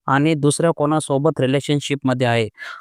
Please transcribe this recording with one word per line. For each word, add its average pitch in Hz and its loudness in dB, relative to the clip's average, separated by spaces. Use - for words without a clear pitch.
आणि 143 2
दुसऱ्या 147 2
कोणासोबत 147 0
रिलेशनशिपमध्ये 135 -2
आहे. 117 0